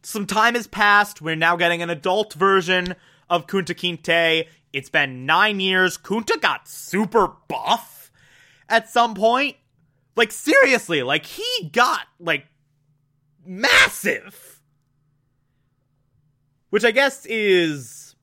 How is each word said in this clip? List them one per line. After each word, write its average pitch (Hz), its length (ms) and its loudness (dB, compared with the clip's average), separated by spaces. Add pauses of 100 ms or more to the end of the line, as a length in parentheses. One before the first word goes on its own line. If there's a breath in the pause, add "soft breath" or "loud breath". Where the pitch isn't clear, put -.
some 208 220 -8
time 220 300 2
has 240 120 -6
passed. 202 540 2
We're 160 160 -6
now 165 200 2
getting 170 260 0
an 170 80 -6
adult 185 420 -2
version 180 640 0 (340 soft breath)
of 175 180 0
Kunta 180 280 -4
Kinte. 165 720 0 (260 soft breath)
It's 135 160 -12
been 135 380 -4
nine 196 340 2
years. 185 380 0
Kunta 220 420 -4
got 156 280 -2
super 202 640 -2 (160)
buff - 640 -6 (580 soft breath)
at 226 200 0
some 233 260 0
point. 247 420 0 (600)
Like, 226 160 2
seriously, 262 720 2
like, 139 240 -2
he 440 440 -8
got, 254 360 0 (120)
like, 160 280 -4 (1000)
massive. 196 1160 -2 (2000)
Which 208 140 0
I 226 80 4
guess 269 340 0
is 175 960 0